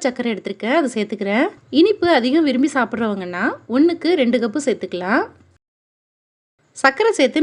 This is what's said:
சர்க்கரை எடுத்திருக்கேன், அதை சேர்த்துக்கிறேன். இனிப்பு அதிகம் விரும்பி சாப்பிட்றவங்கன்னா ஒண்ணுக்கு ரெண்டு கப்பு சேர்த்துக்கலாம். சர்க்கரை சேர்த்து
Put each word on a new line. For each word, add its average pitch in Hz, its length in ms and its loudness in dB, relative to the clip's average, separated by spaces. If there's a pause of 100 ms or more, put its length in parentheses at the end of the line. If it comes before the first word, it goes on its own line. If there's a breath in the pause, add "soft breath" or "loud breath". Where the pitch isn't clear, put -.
சர்க்கரை 247 280 -4
எடுத்திருக்கேன், 208 460 -4
அதை 285 160 0
சேர்த்துக்கிறேன். 208 500 -2 (340)
இனிப்பு 392 280 4 (100)
அதிகம் 262 320 2
விரும்பி 262 260 0
சாப்பிட்றவங்கன்னா 202 680 -4 (340)
ஒண்ணுக்கு 330 320 2 (120)
ரெண்டு 240 220 2
கப்பு 233 220 -2
சேர்த்துக்கலாம். 190 580 -2 (1600)
சர்க்கரை 415 360 2
சேர்த்து 294 240 2